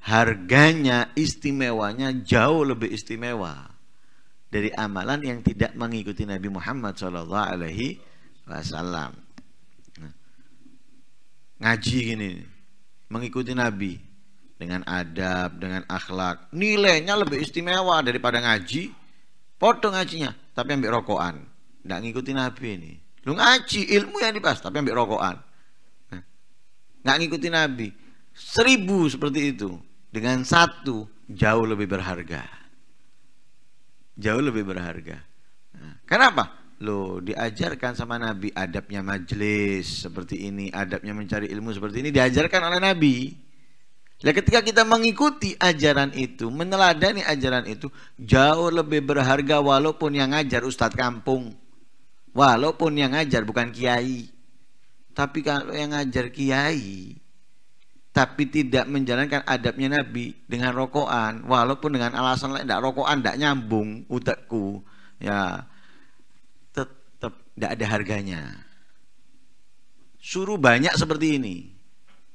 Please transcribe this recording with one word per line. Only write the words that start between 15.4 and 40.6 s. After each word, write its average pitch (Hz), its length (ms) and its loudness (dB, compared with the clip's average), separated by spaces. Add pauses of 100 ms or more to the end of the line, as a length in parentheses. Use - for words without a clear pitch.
dengan 92 320 -6
akhlak, 92 640 -4
nilainya 202 640 4
lebih 147 240 0
istimewa 180 600 2
daripada 120 400 2
ngaji. 117 520 0 (640)
Podo 220 320 6
ngajinya, 165 440 -2 (200)
tapi 135 200 0
ambil 117 280 2
rokokan, 85 400 0 (400)
ndak 90 240 -6
ngikuti 127 240 -4
Nabi 131 440 -2
ini. 80 180 -12 (340)
Lu 135 80 0
ngaji, 214 560 4
ilmu 202 320 4
yang 220 160 2
dibahas, 151 240 2
tapi 95 200 -2
ambil 120 200 4
rokokan. 98 360 0 (760)
Nah, 90 80 -10 (800)
nggak 135 200 4
ngikuti 165 280 -2
Nabi. 139 380 2 (460)
Seribu 202 720 4
seperti 143 480 0
itu 95 240 -6 (320)
dengan 123 320 0
satu 135 640 4 (240)
jauh 110 340 4
lebih 104 220 0
berharga, 90 560 -4 (1800)
jauh 107 240 2
lebih 113 240 -2
berharga. 85 560 -8 (560)
Nah, - 240 -16
kenapa? 190 800 2
Loh, 95 400 -4
diajarkan 117 720 -4
sama 120 240 -4
Nabi 104 340 -4
adabnya 95 540 -6
majlis 98 1000 -2
seperti 92 460 -8
ini, 98 240 -6